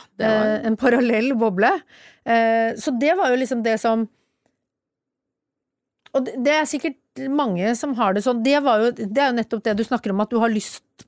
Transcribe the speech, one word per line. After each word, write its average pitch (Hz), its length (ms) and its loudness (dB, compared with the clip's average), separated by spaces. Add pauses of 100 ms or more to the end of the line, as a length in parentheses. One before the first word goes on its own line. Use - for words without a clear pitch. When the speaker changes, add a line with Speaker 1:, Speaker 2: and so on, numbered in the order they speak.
(160)
Speaker 1:
det 214 100 -2
var 214 200 2
Speaker 2:
Eh, 214 200 -2
en 220 100 0
parallell 240 580 2
boble. 220 380 2 (540)
Eh, 226 480 2
så 277 240 -4
det 294 180 2
var 359 140 2
jo 247 60 4
liksom 254 260 -2
det 220 180 0
som, 226 280 0 (2000)
og 269 100 0
det, 254 160 -8
det 262 140 2
er 311 100 2
sikkert 277 640 -6
mange 233 480 0
som 285 180 -4
har 214 220 0
det 208 80 0
sånn. 240 180 0
Det 277 200 4
var 240 180 2
jo, 233 120 2
det 226 280 -4
er 285 80 2
jo 247 80 0
nettopp 226 280 -4
det 220 120 0
du 220 80 -2
snakker 220 300 -4
om, 202 100 0
at 214 80 -6
du 233 80 0
har 233 80 4
lyst - 600 -6